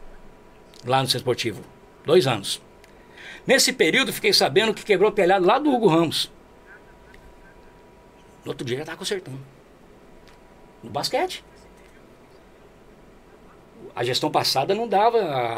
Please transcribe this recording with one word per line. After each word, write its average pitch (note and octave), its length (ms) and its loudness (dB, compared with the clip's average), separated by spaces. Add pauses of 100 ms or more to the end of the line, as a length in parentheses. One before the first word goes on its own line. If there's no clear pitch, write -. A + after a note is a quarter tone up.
(840)
Lá B2+ 160 2
no C3 60 -2
Centro C3 120 -2
Esportivo. A2+ 440 -4 (420)
Dois E3 220 4
anos. A2 340 -4 (840)
Nesse C4 260 4
período, A3+ 400 2
fiquei G#3 200 0
sabendo F#3+ 420 2
que - 100 -12
quebrou G3+ 260 4
o G#3 40 -4
telhado F#3 320 4
lá A3 120 4
do D4+ 140 0
Hugo A3+ 140 2
Ramos. D#3+ 440 2 (2250)
No - 80 -10
outro C#3 140 -12
dia A#2+ 120 -4
já D#3 60 -10
tava E3 140 -14
consertando. F3+ 400 -8 (1400)
No A2+ 80 -18
basquete. C4+ 540 -4 (2500)
A - 100 -6
gestão B2 260 -2
passada C#3+ 440 0
não A3+ 140 -4
dava F#3+ 680 0